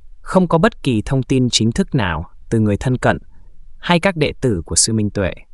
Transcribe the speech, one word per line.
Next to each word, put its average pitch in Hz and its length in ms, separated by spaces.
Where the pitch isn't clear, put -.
không 185 280
có 170 100
bất 208 240
kỳ 113 220
thông 135 180
tin 127 280
chính 113 220
thức - 220
nào 87 300
từ 117 100
người 104 160
thân 127 220
cận 120 200
hay 175 220
các 190 160
đệ 147 240
tử 104 260
của 90 100
Sư - 160
Minh 107 180
Tuệ 95 220